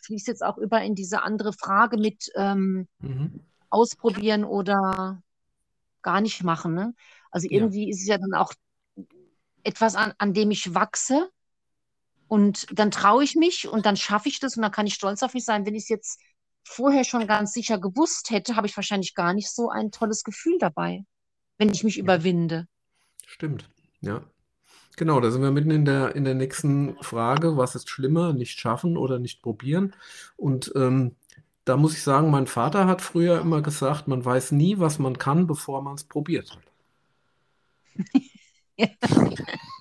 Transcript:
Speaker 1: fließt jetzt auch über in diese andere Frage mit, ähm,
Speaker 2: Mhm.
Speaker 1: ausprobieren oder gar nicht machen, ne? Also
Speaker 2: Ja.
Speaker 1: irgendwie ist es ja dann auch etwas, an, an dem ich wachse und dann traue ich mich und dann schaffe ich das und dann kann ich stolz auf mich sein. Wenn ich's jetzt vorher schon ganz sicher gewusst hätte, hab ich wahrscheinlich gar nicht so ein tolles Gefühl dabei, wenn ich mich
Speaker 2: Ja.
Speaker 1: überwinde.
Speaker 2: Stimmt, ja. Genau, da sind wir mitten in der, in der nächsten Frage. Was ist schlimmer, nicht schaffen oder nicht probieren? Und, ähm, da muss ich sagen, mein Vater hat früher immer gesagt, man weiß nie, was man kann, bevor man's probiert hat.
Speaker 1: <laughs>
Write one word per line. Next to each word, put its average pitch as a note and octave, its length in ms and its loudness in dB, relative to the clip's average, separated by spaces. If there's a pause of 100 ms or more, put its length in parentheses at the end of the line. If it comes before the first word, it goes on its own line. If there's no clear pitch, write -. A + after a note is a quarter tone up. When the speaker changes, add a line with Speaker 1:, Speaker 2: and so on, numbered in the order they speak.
Speaker 1:
fließt G#3 220 -8
jetzt A3+ 160 -6
auch G3 140 -4
über A3 240 0
in G3+ 140 -4
diese F#3+ 280 -4
andere G#3 300 -4
Frage G#3 440 2
mit, - 380 -2
ähm, F#3+ 520 0 (140)
Speaker 2:
Mhm. C3+ 380 -6 (300)
Speaker 1:
ausprobieren G#3 760 0
oder F#3+ 760 -2 (800)
gar F#3 200 0
nicht G3+ 220 -4
machen, E3 300 -2
ne? G#3 220 -4 (360)
Also F3 180 -4
Speaker 2:
Ja. G#3+ 200 2
Speaker 1:
irgendwie G3+ 200 -4
ist F#3 120 -6
es F#3+ 60 -6
ja G#3 100 2
dann F#3+ 160 -4
auch F#3+ 200 0 (1080)
etwas, G#3+ 320 0
an, G#3+ 220 0
an G3+ 160 0
dem G#3 180 2
ich F3+ 220 -4
wachse C4 560 0 (1000)
und G3+ 440 2
dann G#3 200 2
traue A3+ 320 4
ich C#4+ 120 0
mich E4 320 2
und A3 180 0
dann G3+ 120 6
schaffe G#3 320 -2
ich - 100 -6
das C4+ 180 -4
und A3 60 0
dann G#3 80 0
kann G#3 160 -2
ich G3 80 -2
stolz G3+ 280 -2
auf B3 100 -2
mich B3 120 -6
sein. G#3 200 0
Wenn G#3 100 -4
ich's G#3+ 140 -8
jetzt - 300 -6 (440)
vorher C4+ 400 2
schon A#3 240 -2
ganz G#3 260 0
sicher A3 260 -2
gewusst G3+ 500 -2
hätte, A3 260 -2
hab G#3+ 100 2
ich G3+ 120 -6
wahrscheinlich G3 380 -4
gar F3 180 2
nicht G#3 180 -4
so A#3 180 -2
ein A3 220 -4
tolles G#3+ 320 -4
Gefühl E4 360 -2
dabei, F3 460 -4 (520)
wenn G#3+ 120 4
ich G3+ 140 -2
mich G#3+ 160 0
Speaker 2:
Ja. - 0 -
Speaker 1:
überwinde. E3+ 680 0 (580)
Speaker 2:
Stimmt, - 440 -10 (320)
ja. G#2 220 -6 (760)
Genau, D#3 240 2
da A2+ 100 2
sind C3 120 0
wir C#3 80 2
mitten D3 200 2
in D3+ 140 4
der, C#3 300 2
in C#3 100 -2
der C3 100 0
nächsten C#3 640 0
Frage. C#3 560 0
Was C3 180 0
ist - 140 -12
schlimmer, D#3+ 440 0
nicht B2 260 -6
schaffen E3 380 -2
oder C3 220 -2
nicht A#2+ 220 -10
probieren? D3+ 540 -4 (420)
Und, C3 380 -4
ähm, C3 400 2 (500)
da C3 120 4
muss D#3 160 4
ich D#3 100 -8
sagen, D3 280 4
mein C3+ 160 2
Vater F#3 400 2
hat F3+ 140 2
früher E3+ 400 2
immer D#3+ 200 2
gesagt, D3 460 -2
man B2+ 180 -2
weiß B2+ 280 2
nie, F3+ 260 4
was D3+ 200 2
man C3 180 0
kann, E3+ 300 2
bevor C#3 360 -4
man's C#3+ 220 -12
probiert D#3 500 -4
hat. - 80 -20 (2250)
Speaker 1:
<laughs> - 800 0 (240)